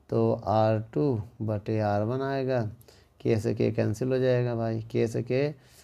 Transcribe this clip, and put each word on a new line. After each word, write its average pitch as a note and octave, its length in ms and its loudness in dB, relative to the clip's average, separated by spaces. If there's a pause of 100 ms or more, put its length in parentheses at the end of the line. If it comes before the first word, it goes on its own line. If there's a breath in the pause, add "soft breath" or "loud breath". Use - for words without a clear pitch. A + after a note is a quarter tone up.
(100)
तो A2+ 240 2
आर A2 460 2 (120)
टू C#3+ 280 0 (220)
बटे G#2+ 400 -2
आर G#2 220 2
वन B2+ 200 -2
आएगा, C3 380 -2 (580 loud breath)
के A#2 200 2
से A2+ 140 0
के A2+ 180 2
कैंसिल A2+ 360 0
हो C3 100 0
जाएगा B2 380 2
भाई, A2+ 260 -2
के A#2 260 0
से A#2 140 -4
के B2+ 280 0 (340 loud breath)